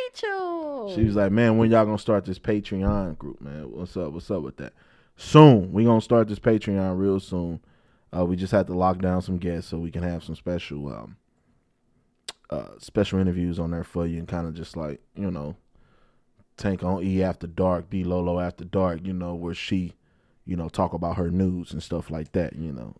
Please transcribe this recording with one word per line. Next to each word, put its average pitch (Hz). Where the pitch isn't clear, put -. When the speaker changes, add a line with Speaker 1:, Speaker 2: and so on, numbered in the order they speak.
Speaker 1:
Rachel. 330
Speaker 2:
She 107
was 104
like, 98
"Man, 113
when 113
y'all 110
gonna 107
start 104
this 92
Patreon 98
group, -
man? 71
What's 85
up? 82
What's 87
up 90
with 67
that?" -
Soon. 123
We 104
gonna 113
start 113
this 104
Patreon 98
real 98
soon. 87
Uh, 90
we 90
just 92
have 98
to 90
lock 90
down 92
some 92
guests 85
so 82
we 85
can 87
have 87
some 80
special, 76
um, 55
uh, 52
special 98
interviews 87
on 85
there 85
for 85
you 85
and 82
kinda 85
just 80
like, 78
you 95
know, 76
Tank 95
on 92
E 95
After 87
Dark, 87
B 95
Lolo 87
After 87
Dark, 87
you 95
know, 87
where 85
she, 92
you 90
know, 82
talk 87
about 85
her 90
news 90
and 78
stuff 82
like 78
that, 87
you 78
know, 57